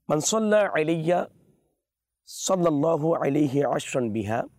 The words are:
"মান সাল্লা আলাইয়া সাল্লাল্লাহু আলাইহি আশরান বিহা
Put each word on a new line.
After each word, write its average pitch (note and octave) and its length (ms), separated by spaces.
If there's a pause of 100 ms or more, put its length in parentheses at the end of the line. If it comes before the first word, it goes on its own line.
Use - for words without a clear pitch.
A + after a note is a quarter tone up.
"মান D3+ 100
সাল্লা G#3+ 400
আলাইয়া E3 680 (960)
সাল্লাল্লাহু E3 880
আলাইহি C#3+ 500
আশরান C3 460
বিহা G#2+ 340 (160)